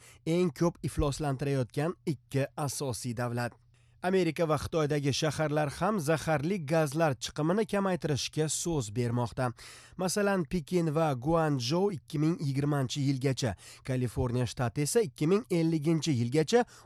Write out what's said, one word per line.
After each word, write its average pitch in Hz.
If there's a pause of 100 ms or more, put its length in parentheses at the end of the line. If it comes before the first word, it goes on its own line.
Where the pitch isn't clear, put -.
(360)
eng 180
ko'p 170
ifloslantirayotgan 139
ikki 139 (180)
asosiy 123
davlat. 120 (520)
Amerika 180
va 151
Xitoydagi 147
shaharlar 151
ham 202
zaharli 156 (140)
gazlar 156 (100)
chiqimini 180
kamaytirishga 160
so'z 143
bermoqda. 120 (500)
Masalan, 196
Pekin 170
va 156
Guangzhou 151
ikki -
ming 156
yigirmanchi 143
yilgacha, 131 (280)
Kaliforniya 123
shtati 123
esa 233
ikki 156
ming 196
elliginchi 165
yilgacha 156 (180)